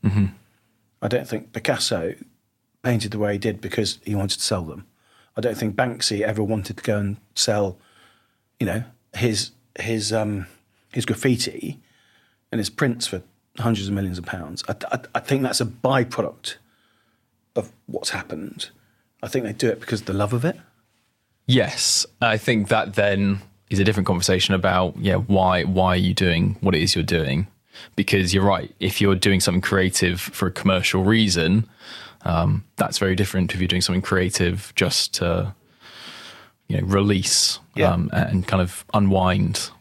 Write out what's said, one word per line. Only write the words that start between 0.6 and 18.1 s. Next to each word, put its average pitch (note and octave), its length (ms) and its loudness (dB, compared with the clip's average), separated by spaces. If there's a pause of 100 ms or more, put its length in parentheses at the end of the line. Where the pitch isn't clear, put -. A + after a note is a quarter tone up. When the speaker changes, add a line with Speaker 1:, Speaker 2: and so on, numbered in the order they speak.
Speaker 2:
I A#2 60 -2
don't A#2+ 200 -2
think - 240 -8
Picasso G#2 600 -2 (680)
painted G#2+ 300 -2
the A2 60 -4
way G#2 160 0
he G2+ 40 -4
did G#2 220 -4
because F#2+ 440 -4
he G#2 120 -4
wanted G2 220 -2
to - 60 -4
sell F#2 200 -2
them. D#2 220 -14 (500)
I A2+ 40 -4
don't A2 160 -2
think G#2 200 -4
Banksy A2+ 460 -2
ever G#2+ 200 0
wanted G2+ 360 -4
to - 40 -16
go G#2 160 0
and G2+ 180 -2 (200)
sell, G#2 420 0 (800)
you A2+ 80 0
know, G2+ 160 -2 (320)
his, G#2+ 380 -2 (260)
his, G#2+ 340 -4
um, G#2 340 -2 (460)
his B2 140 -4
graffiti - 720 -2 (720)
and A#2 80 -2
his G2+ 120 -4
prints A#2+ 360 -2
for F2+ 160 -8 (360)
hundreds G#2+ 300 -2
of G2+ 60 -2
millions F#2+ 240 -4
of F2 80 -10
pounds. F2 420 -10
I, G2+ 60 -4 (160)
I, B2+ 80 -2 (180)
I - 40 -4
think C#3 220 0
that's B2+ 180 -2
a B2 60 0
byproduct B2 920 -2 (1000)
of G#2+ 140 -2 (160)
what's - 240 -6